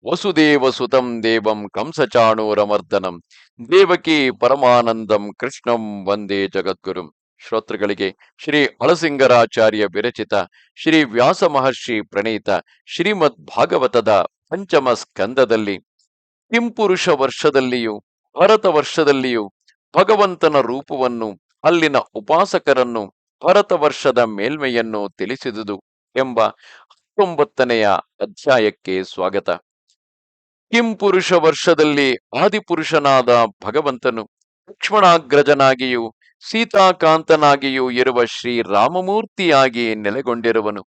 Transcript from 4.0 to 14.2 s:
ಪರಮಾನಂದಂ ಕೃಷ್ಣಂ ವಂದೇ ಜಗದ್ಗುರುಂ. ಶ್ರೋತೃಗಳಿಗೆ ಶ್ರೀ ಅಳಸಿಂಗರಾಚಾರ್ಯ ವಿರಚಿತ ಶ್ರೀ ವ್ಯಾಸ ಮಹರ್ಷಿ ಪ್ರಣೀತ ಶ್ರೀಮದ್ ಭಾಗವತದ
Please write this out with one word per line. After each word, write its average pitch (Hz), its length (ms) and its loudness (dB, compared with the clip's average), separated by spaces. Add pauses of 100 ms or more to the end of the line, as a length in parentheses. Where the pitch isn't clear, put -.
ಪರಮಾನಂದಂ 113 960 2
ಕೃಷ್ಣಂ 110 680 -6
ವಂದೇ 101 400 -2
ಜಗದ್ಗುರುಂ. 92 680 -8 (360)
ಶ್ರೋತೃಗಳಿಗೆ 101 640 -4 (300)
ಶ್ರೀ 147 220 0
ಅಳಸಿಂಗರಾಚಾರ್ಯ 120 1200 2
ವಿರಚಿತ 107 480 -6 (480)
ಶ್ರೀ 160 220 2
ವ್ಯಾಸ 123 400 0
ಮಹರ್ಷಿ 131 640 -2
ಪ್ರಣೀತ 101 400 -4 (380)
ಶ್ರೀಮದ್ 170 600 -2
ಭಾಗವತದ 120 800 0 (240)